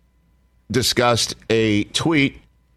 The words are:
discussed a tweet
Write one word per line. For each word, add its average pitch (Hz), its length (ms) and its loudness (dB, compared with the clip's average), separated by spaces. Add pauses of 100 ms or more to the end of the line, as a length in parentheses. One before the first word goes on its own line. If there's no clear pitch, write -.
(720)
discussed 120 640 0 (120)
a 110 360 2
tweet 147 540 -2 (380)